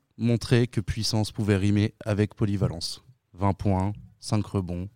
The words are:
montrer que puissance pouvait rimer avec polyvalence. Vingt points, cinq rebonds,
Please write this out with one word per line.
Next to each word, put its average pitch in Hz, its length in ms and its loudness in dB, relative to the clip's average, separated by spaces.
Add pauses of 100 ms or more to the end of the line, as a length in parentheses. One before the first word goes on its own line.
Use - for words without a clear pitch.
(180)
montrer 117 500 2
que - 120 -2
puissance 107 520 -2
pouvait 104 240 2
rimer 104 380 2 (100)
avec 104 320 0
polyvalence. 92 680 -2 (300)
Vingt 95 200 0
points, 98 380 0 (280)
cinq 107 260 -2
rebonds, 90 500 -4